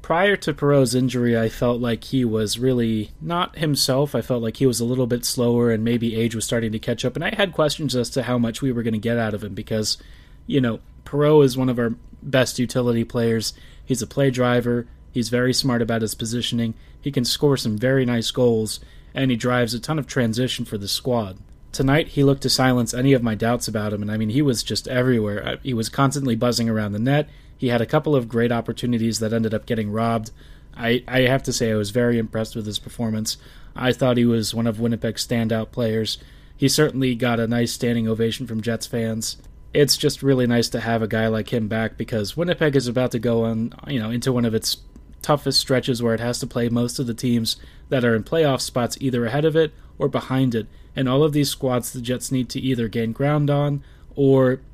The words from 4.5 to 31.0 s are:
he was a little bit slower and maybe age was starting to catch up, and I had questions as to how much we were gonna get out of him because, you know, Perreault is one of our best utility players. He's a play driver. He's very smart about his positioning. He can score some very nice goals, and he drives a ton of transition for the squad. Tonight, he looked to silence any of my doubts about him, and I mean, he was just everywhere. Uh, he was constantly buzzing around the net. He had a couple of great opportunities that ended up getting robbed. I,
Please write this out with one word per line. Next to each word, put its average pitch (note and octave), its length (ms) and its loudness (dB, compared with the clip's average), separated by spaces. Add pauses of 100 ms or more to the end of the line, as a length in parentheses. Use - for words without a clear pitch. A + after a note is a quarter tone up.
he C3+ 100 4
was A#2+ 120 2
a A#2 60 -2
little B2+ 220 0
bit A#2+ 180 -2
slower A#2+ 460 2
and A2 120 0
maybe A#2 320 0
age A#2 200 0
was G#2+ 100 -4
starting A2+ 280 -2
to A2 60 -4
catch - 240 -4
up, B2 120 -2
and D#3 100 -4
I G#3+ 80 -2
had G3 200 0
questions D3 420 -2
as A#2+ 160 -2
to C3+ 100 -2
how B2 160 -2
much A2+ 240 -2
we C3+ 100 0
were A#2 120 -2
gonna A2 160 -2
get A#2 180 -2
out A2 160 -2
of G#2 100 -6
him G2+ 120 -10
because, A2 420 -4 (480)
you C#3 160 0
know, A#2 180 -2 (260)
Perreault D3 380 6
is B2+ 140 2
one C3 120 0
of B2 100 -2
our A#2 160 0 (260)
best C3 380 0
utility A#2+ 440 0
players. A#2 500 0 (300)
He's B2+ 200 -2
a - 40 -8
play C#3 220 2
driver. A#2+ 560 0 (260)
He's A#2 180 -2
very B2 240 2
smart A#2+ 280 0
about A2+ 220 0
his G#2+ 100 -4
positioning. A#2 600 -4 (260)
He C#3+ 100 -6
can C3 140 0
score C#3+ 320 4
some A2+ 180 -2
very C3 300 2
nice A#2+ 240 0
goals, A2+ 500 2 (360)
and C3+ 160 2
he A#2+ 60 2
drives B2 360 0
a A#2+ 60 -4
ton D#3 180 -4
of C3+ 80 -2
transition A#2+ 600 0
for A2 120 -8
the G2+ 100 -6
squad. G#2+ 520 -2 (320)
Tonight, C#3+ 380 2
he C#3+ 140 2
looked C#3 200 4
to C3 60 0
silence B2 440 2
any C3 200 4
of A#2+ 100 4
my A2+ 100 0
doubts A#2 340 0
about G#2+ 240 -2
him, G#2 120 -4
and G#2 80 -4
I A2 60 -2
mean, A2 120 -2
he C3+ 140 2
was B2+ 180 2
just - 260 -6
everywhere. A#2+ 580 0
Uh, B2+ 180 -4
he C3+ 100 -4
was A2+ 160 -2
constantly C#3 460 0
buzzing A#2 340 0
around G#2+ 220 -2
the G#2 80 -4
net. C#3+ 280 2 (300)
He B2 120 -2
had A#2+ 100 2
a A2+ 60 2
couple D3+ 320 0
of A#2+ 100 0
great A#2 240 0
opportunities A2+ 680 -2
that A2 120 -2
ended A2+ 220 0
up G#2+ 120 -4
getting A2 240 -2
robbed. A2+ 420 -2 (440)
I, A#2+ 320 0